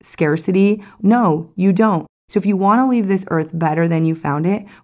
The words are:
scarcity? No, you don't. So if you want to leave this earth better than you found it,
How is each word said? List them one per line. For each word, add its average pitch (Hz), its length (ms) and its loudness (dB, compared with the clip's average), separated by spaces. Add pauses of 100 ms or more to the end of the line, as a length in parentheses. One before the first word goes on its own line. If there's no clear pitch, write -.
scarcity? 190 800 0 (200)
No, 190 560 0
you 190 160 2
don't. 190 340 0 (220)
So - 80 -2
if 190 80 -2
you 202 100 0
want 196 240 2
to 262 80 2
leave 233 200 0
this 190 220 -2
earth 160 220 -2
better 165 340 -2
than 165 200 0
you 160 100 0
found 151 300 -4
it, 202 180 -2 (200)